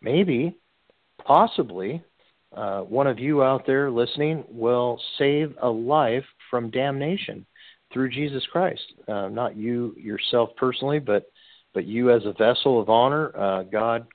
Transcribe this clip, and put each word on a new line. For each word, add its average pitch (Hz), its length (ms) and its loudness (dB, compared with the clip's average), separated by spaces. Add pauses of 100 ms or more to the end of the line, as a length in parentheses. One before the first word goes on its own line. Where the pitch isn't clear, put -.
maybe, 160 560 0 (680)
possibly, 139 800 2 (500)
uh, 98 280 -6
one 113 260 0
of 123 120 0
you 139 240 2
out 131 240 2
there 139 240 2
listening 147 580 -2
will 120 520 0 (180)
save 147 420 2
a 123 80 0
life 123 560 2 (260)
from 117 200 -4
damnation 139 760 -4 (480)
through 131 160 0
Jesus 139 380 -6
Christ. - 480 -4 (120)
Uh, 101 220 -4
not 113 280 -4
you 117 420 -4
yourself 110 580 0
personally, 135 420 -2
but, 107 320 -2 (440)
but 95 100 -4
you 117 260 2
as 117 140 6
a 104 80 -4
vessel 120 480 2
of 101 80 -4
honor. 135 480 2
Uh, 95 280 -2
God 113 500 -2